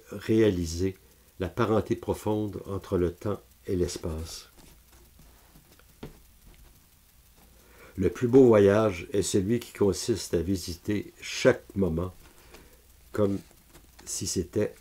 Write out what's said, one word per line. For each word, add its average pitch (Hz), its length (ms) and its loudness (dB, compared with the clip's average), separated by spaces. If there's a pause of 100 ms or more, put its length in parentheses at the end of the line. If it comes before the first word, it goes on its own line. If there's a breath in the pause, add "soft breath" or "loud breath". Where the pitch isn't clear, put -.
réaliser 95 880 0 (420 soft breath)
la 92 80 -4
parenté 107 480 -2
profonde 104 680 -6
entre 98 320 -6
le 87 160 0
temps 101 260 -8 (280)
et 101 80 -4
l'espace. 82 720 -6 (3500 soft breath)
Le 95 120 0
plus - 180 -2
beau 131 180 10
voyage 101 680 6
est 98 80 0
celui 104 380 0
qui - 140 -12
consiste 98 600 -2
à 85 80 0
visiter 92 800 -6
chaque - 420 0 (120)
moment 90 400 -2 (960 soft breath)
comme 101 260 0 (680)
si - 200 -8
c'était 101 560 -4